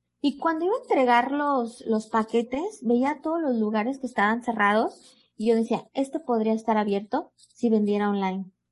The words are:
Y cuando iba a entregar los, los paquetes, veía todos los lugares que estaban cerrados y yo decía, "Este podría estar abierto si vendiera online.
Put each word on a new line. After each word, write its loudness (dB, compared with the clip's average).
Y 0
cuando -2
iba 2
a -4
entregar 2
los, -2
los -2
paquetes, -2
veía 0
todos -2
los 0
lugares -2
que -8
estaban 0
cerrados 0
y -4
yo 6
decía, -2
"Este -2
podría 0
estar 0
abierto -2
si -4
vendiera 2
online. -2